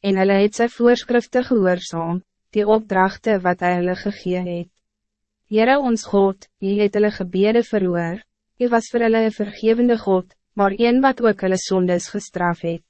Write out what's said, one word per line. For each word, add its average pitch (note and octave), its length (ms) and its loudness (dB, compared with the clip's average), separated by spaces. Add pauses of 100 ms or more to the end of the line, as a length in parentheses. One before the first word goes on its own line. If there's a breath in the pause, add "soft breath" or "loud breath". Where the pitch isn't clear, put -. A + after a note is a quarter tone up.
en G3 220 0
hulle G3 160 2
het G#3 160 0
sy A#3 160 0
voorskrifte A#3+ 720 0
gehoorsaam, F3+ 800 -2 (320)
die G#3 100 2
opdragte G#3 800 0
wat F3+ 160 -2
hy F3+ 220 0
hulle F3+ 140 -2
gegee F3+ 520 -6
het. F3 240 -8 (800)
Heere A#3+ 280 2
ons A#3+ 260 -2
God, G3 420 0 (140)
U G3 180 -2
het G#3 160 0
hulle G#3 160 2
gebede G3+ 520 0
verhoor, F3+ 600 -2 (360)
U B3 100 0
was A3+ 220 0
vir A#3+ 100 -2
hulle A3+ 260 2
'n G#3+ 40 0
vergewende A3+ 680 0
God, F#3 360 -2 (220)
maar G3 240 2
een A#3+ 220 2
wat C4+ 200 0
ook G#3+ 200 0
hulle F#3+ 160 0
sondes F3+ 500 -2
gestraf F3 540 -6
het. E3+ 280 -6